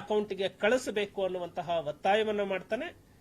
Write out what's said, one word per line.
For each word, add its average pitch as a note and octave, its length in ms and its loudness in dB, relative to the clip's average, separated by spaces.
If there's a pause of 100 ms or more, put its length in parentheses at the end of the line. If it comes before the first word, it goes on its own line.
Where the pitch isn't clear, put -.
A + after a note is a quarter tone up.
ಅಕೌಂಟ್ಗೆ G3+ 480 0 (140)
ಕಳಿಸಬೇಕು G#3 640 0
ಅನ್ನುವಂತಹ F3 420 -4 (220)
ಒತ್ತಾಯವನ್ನ G#3 600 2
ಮಾಡ್ತೇನೆ. A3 380 -4 (320)